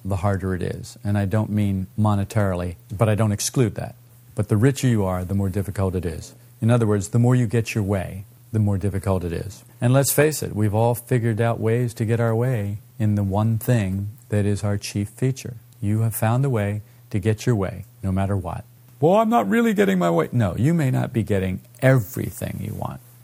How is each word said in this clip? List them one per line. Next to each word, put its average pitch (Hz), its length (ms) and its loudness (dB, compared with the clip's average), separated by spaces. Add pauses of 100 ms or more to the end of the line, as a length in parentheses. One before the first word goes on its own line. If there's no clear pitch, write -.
the 95 140 -2
harder 92 360 -2
it 87 80 -4
is. 92 420 -8
And 104 140 0
I 101 60 0
don't 107 260 -2
mean 98 380 0 (100)
monetarily, 98 760 0 (200)
but 107 120 2
I 107 80 2
don't 107 160 2
exclude 107 440 0
that. - 200 -10 (400)
But 104 140 -2
the 110 80 2
richer 131 300 2
you 107 180 2
are, 92 180 -2
the 90 100 -6
more 98 160 0
difficult 95 460 -2
it 87 100 -2
is. 82 280 -8 (280)
In 113 80 2
other 117 160 4
words, 104 220 2
the 117 120 2
more 120 140 6
you 123 140 2
get 113 260 -2
your 107 120 0
way, 95 400 -4 (260)
the 110 80 0
more 101 180 2
difficult 95 460 -2
it 87 80 -4
is. 90 320 -8 (160)
And 120 140 2
let's 139 180 4
face 147 320 2
it, - 100 -6
we've 104 220 0
all 117 180 4
figured 117 460 0
out 117 220 0
ways 117 320 0
to 117 120 -4
get 113 140 0
our 117 160 2
way 110 440 -2 (200)
in 104 160 2
the 101 80 0
one 107 340 0
thing 104 520 0 (180)
that 104 180 0
is 101 160 0
our 101 160 -2
chief 101 300 -4
feature. 131 480 -4 (240)
You 107 220 0
have 113 120 0
found 117 300 2
a 143 60 0
way 101 320 -2 (300)
to 104 80 -2
get 107 260 -2
your 123 100 2
way, 92 300 -4 (180)
no 98 80 -2
matter 95 240 0
what. 90 300 -6 (340)
"Well, 165 160 4
I'm 220 140 4
not 226 200 2
really 233 240 2
getting 190 260 2
my 175 100 2
way." 170 240 2
No, 101 240 2
you 151 160 2
may 147 180 2
not 123 220 -2
be 113 100 0
getting 95 380 -2 (200)
everything - 800 0
you 104 120 -8
want, - 260 -8 (240)